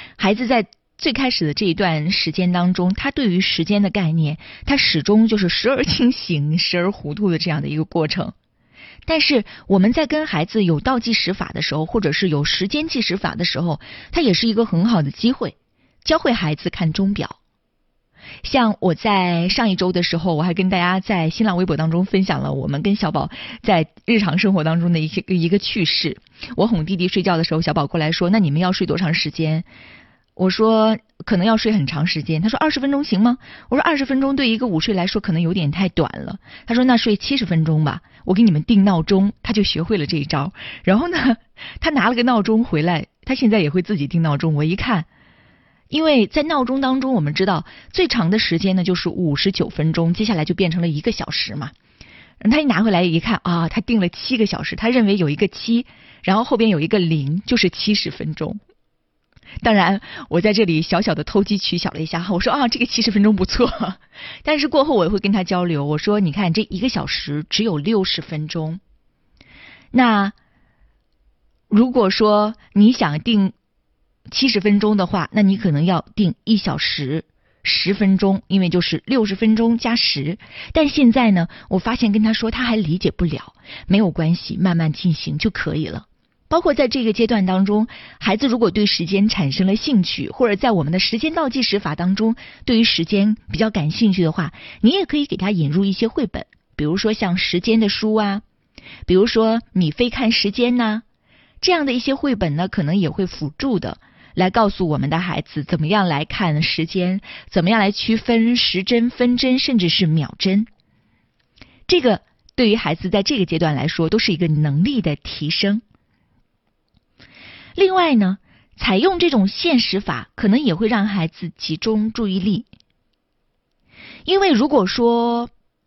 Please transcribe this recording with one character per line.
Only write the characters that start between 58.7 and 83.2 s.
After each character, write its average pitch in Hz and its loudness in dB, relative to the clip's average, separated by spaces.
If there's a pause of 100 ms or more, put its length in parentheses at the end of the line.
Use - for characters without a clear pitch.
当 220 4
然， 196 4 (300)
我 170 2
在 208 4
这 214 4
里 165 2
小 175 0
小 170 -2
的 151 -4
投 202 2
机 202 0
取 175 -4
巧 - -4
了 - -10
一 160 -4
下， 170 -6
我 208 0
说 247 0
：“啊， 262 0
这 240 -4
个 240 0
七 233 -2
十 220 0
分 202 2
钟 208 4
不 185 -2
错。” 196 0 (560)
<laughs> - -16
但 302 0
是 294 0
过 285 4
后 294 0
我 180 2
会 202 0
跟 202 0
他 185 0
交 180 0
流， 151 -2
我 151 -2
说 208 0
：“你 165 2
看， 170 0
这 214 0
一 185 -8
个 240 -2
小 143 -4
时 147 -6
只 220 -2
有 175 0
六 190 0
十 - -6
分 151 -8
钟， 160 -8 (1120)
那 214 2 (1400)
如 233 4
果 220 2
说 214 2 (160)
你 208 8
想 156 -2
定 214 2 (800)
七 - 0
十 214 0
分 208 4
钟 214 2
的 190 0
话， 175 -4
那 214 2
你 196 4
可 196 -2
能 147 2
要 175 0 (100)
定 185 0 (100)
一 220 2
小 147 -4
时 147 -6 (360)
十 - -2
分 196 2
钟， 196 0
因 190 2
为 175 0
就 175 2
是 - -2
六 233 0
十 196 -4
分 220 2
钟 233 2
加 233 -2
十。 151 -4 (340)
但 311 2
现 262 6
在 233 4
呢， 175 2 (180)
我 190 -2
发 226 -2
现 208 2
跟 214 2
他 220 4
说 220 -2
他 247 -6
还 240 0
理 175 0
解 175 0
不 - -2